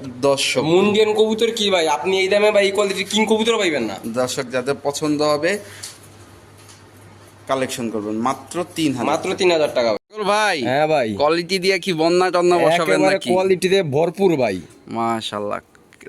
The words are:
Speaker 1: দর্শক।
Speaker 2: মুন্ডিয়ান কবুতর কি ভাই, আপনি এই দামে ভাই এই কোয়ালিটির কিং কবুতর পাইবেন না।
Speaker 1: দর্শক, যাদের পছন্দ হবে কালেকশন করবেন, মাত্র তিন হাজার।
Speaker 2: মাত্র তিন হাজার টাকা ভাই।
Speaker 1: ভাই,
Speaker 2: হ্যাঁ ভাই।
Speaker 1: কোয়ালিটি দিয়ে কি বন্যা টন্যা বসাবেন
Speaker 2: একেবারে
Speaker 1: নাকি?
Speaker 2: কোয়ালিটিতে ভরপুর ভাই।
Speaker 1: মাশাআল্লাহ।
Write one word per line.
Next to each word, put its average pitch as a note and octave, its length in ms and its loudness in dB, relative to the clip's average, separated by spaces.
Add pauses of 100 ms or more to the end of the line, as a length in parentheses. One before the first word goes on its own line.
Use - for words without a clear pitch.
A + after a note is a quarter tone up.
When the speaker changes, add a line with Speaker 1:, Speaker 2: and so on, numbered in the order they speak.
(220)
Speaker 1:
দর্শক। C#3 420 2
Speaker 2:
মুন্ডিয়ান G3+ 500 4
কবুতর A3 380 2
কি A3 200 -4
ভাই, F3 160 2
আপনি D3+ 320 0
এই F#3+ 100 2
দামে G#3 220 4
ভাই G3+ 140 4
এই G3 100 0
কোয়ালিটির G3 360 -2
কিং G#3 140 2
কবুতর A3 320 2
পাইবেন D#3+ 260 0
না। G2+ 120 -6 (240)
Speaker 1:
দর্শক, B2+ 260 -2 (100)
যাদের C3 280 -2
পছন্দ D3 400 -2
হবে D3+ 280 0 (2000)
কালেকশন C3 420 -2
করবেন, G#2+ 260 -6 (120)
মাত্র - 280 -6 (200)
তিন D#3 180 0
হাজার। B2 180 -2
Speaker 2:
মাত্র E3 160 -2 (120)
তিন F#3 120 4
হাজার D3+ 260 2
টাকা A#2 140 0
ভাই। G#2 100 -2 (320)
Speaker 1:
ভাই, G#3 240 0 (120)
Speaker 2:
হ্যাঁ D3 180 2
ভাই। C#3 220 0 (120)
Speaker 1:
কোয়ালিটি E3+ 380 0
দিয়ে F#3+ 200 2
কি F3+ 120 -4 (100)
বন্যা F3 300 2
টন্যা F3 260 4
বসাবেন E3+ 420 2
Speaker 2:
একেবারে F#3+ 140 4
Speaker 1:
নাকি? F#3+ 180 -2
Speaker 2:
কোয়ালিটিতে F#3 480 2 (160)
ভরপুর F3 360 2 (100)
ভাই। G#2+ 140 0 (400)
Speaker 1:
মাশাআল্লাহ। G#2+ 640 -4 (500)